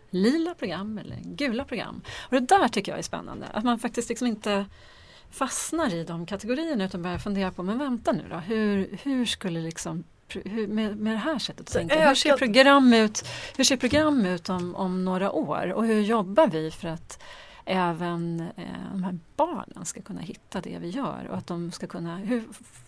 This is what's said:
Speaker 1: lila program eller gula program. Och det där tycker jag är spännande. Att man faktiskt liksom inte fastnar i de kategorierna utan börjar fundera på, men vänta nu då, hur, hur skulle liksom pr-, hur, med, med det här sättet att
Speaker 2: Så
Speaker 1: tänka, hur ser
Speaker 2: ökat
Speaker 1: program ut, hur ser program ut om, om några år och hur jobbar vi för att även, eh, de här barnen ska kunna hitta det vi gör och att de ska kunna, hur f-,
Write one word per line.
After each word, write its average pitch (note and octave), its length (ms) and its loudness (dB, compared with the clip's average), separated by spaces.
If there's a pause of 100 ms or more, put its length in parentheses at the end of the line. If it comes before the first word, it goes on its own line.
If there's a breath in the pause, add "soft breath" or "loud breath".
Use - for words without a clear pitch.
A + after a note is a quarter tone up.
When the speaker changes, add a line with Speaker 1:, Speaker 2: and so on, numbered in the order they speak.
(100)
Speaker 1:
lila D#4 440 2
program G3+ 440 -6
eller - 260 -10
gula A#3 400 -4
program. - 360 -8 (280 loud breath)
Och - 40 -4
det B3+ 80 4
där C#4+ 280 6
tycker G3 240 -2
jag - 60 -6
är - 40 -6
spännande. - 500 -8
Att G#3+ 120 -2
man A#3+ 140 2
faktiskt A#3+ 300 -4
liksom B3 180 -2
inte G#3 400 -2 (640 soft breath)
fastnar C#4 640 -2
i E3 100 -2
de E3+ 220 -6
kategorierna A#3+ 580 -2
utan F#3+ 180 -4
börjar F3 160 -2
fundera G3 340 0
på, F#3 100 -8
men G3+ 160 -2
vänta C4+ 340 0
nu G3+ 180 -2
då, D#3+ 60 -6
hur, G3+ 680 0
hur C4 240 0
skulle E3+ 340 -4
liksom E3 440 -6 (240)
pr-, - 200 -10
hur, G#3+ 200 -4
med, G#3+ 280 -2
med G#3+ 160 -2
det A3 60 -2
här C4+ 200 -2
sättet - 220 -8
att - 80 -16
Speaker 2:
Så B4 100 0
Speaker 1:
tänka, D#4 300 4
hur C#4 60 8
ser D4+ 160 2
Speaker 2:
ökat C4+ 80 6
Speaker 1:
program C4 540 8
ut, A3 320 4 (320 loud breath)
hur C4 80 4
ser C4 120 4
program C#4 500 4
ut F3+ 220 -2
om, F3+ 260 -2
om F#3 300 -2
några F#3 280 0
år F3+ 400 -2
och G#3+ 140 0
hur A3 140 4
jobbar G#3+ 460 4
vi D#3+ 240 -2
för - 180 -8
att - 340 -10 (420 loud breath)
även, E3+ 760 0 (160)
eh, F3+ 80 -10 (280)
de F#3+ 120 -4
här F#3 140 -4 (180)
barnen D4 480 -2
ska - 180 -10
kunna F3 180 -12
hitta - 400 -10
det F3 200 -10
vi E3+ 80 -8
gör F#3 420 -6
och - 80 -6
att F3+ 80 -10
de E3+ 260 -6
ska - 140 -10
kunna, E3+ 300 -8
hur A3 340 -2
f-, - 380 -20